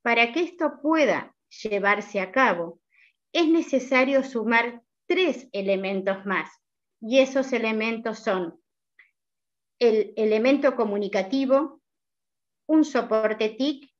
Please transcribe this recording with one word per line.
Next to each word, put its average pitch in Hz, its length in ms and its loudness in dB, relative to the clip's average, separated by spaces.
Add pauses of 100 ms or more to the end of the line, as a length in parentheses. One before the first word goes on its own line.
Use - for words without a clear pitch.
Para 233 300 2
que 320 100 -2
esto 320 400 -4
pueda 285 540 0 (260)
llevarse 202 580 -2
a 185 120 -6
cabo, 180 480 0 (520)
es 339 160 2
necesario 269 760 2
sumar 233 580 -2 (260)
tres 349 440 -2
elementos 196 720 -2
más, 180 240 -4 (520)
y 226 180 2
esos 262 340 2
elementos 220 680 -4
son 185 400 -4 (1200)
el 220 360 2
elemento 254 600 2
comunicativo, 226 1080 -2 (840)
un 311 180 4
soporte 220 640 -2
tic 262 500 -6